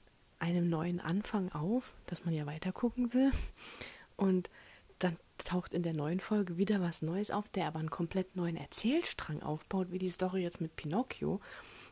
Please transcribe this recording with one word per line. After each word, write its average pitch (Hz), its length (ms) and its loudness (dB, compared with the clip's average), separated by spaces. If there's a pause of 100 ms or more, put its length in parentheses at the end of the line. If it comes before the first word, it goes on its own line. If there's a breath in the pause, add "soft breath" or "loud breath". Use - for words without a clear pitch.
(380)
einem 175 320 2
neuen 170 300 2
Anfang 185 520 0
auf, 190 420 0 (140)
dass - 180 -4
man 165 80 2
ja 151 120 0
weiter 160 260 -4
gucken 240 420 0
will. 262 180 6 (880 loud breath)
Und 185 320 4 (500 loud breath)
dann 170 180 0 (200)
taucht - 360 -2
in 175 100 2
der 165 100 0
neuen 156 260 0
Folge 190 380 0
wieder 202 240 4
was 175 200 -2
Neues 175 300 0
auf, 202 180 -2
der 170 180 0
aber 156 120 -4
einen 156 100 -2
komplett 185 460 -2
neuen 170 200 0
Erzählstrang 208 880 0
aufbaut, 180 500 -2
wie 180 80 -2
die 185 100 0
Story 185 320 0
jetzt 175 200 -2
mit 160 140 -4
Pinocchio, 156 640 -2 (500 loud breath)